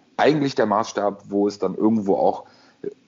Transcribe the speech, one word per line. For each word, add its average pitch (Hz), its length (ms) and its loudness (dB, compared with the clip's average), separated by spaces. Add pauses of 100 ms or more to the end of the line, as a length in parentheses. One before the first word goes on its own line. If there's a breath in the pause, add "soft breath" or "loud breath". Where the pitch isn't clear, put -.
(160)
eigentlich 139 380 2
der 117 120 0
Maßstab, 101 640 -2
wo 101 180 0
es 101 120 -4
dann 92 160 -2
irgendwo 107 400 2
auch - 300 0 (640 soft breath)